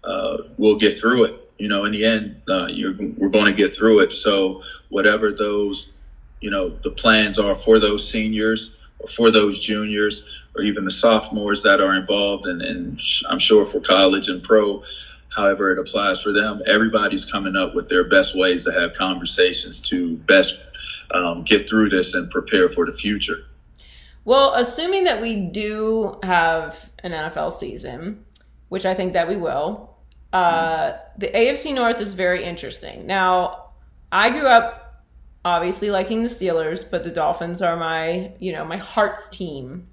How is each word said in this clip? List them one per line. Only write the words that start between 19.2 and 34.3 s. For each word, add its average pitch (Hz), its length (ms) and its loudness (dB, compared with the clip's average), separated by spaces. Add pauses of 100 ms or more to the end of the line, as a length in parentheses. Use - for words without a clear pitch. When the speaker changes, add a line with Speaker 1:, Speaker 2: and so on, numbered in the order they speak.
Speaker 1:
to 87 360 -4
best, - 420 4 (520)
um, 87 320 -2
get 101 260 2
through 110 200 2
this 92 260 2
and 90 160 -4
prepare 90 380 2
for 85 180 -2
the 85 60 -10
future. - 520 -4 (800)
Speaker 2:
Well, 269 300 6
assuming 330 480 0
that 247 180 2
we 226 140 -4
do 214 880 -4
have 165 680 0 (140)
an 175 100 -8
N 156 120 -6
F 160 120 -8
L 156 140 -4
season, 156 720 -12 (440)
which 190 160 -6
I 190 100 2
think 180 180 -4
that 170 140 0
we 185 80 -2
will, 165 540 -4 (420)
uh, 165 640 0 (240)
the 202 180 -6
A 233 140 4
F 285 80 -2
C 302 160 -6
North 240 260 0
is 202 140 -8
very 180 300 0
interesting. - 640 -12
Now, 185 640 0 (400)
I 202 180 4
grew 285 180 0